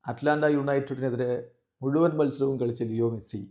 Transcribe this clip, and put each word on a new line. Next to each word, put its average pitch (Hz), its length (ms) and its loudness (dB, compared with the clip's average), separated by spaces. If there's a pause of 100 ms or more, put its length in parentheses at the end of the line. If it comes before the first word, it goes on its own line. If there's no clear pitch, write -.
അറ്റ്ലാന്റ 147 400 0
യുണൈറ്റഡിനെതിരെ 135 840 0 (540)
മുഴുവൻ 151 340 4
മത്സരവും 135 440 0
കളിച്ച 120 220 -2
ലിയോ 113 280 0
മെസ്സി 107 300 -8 (100)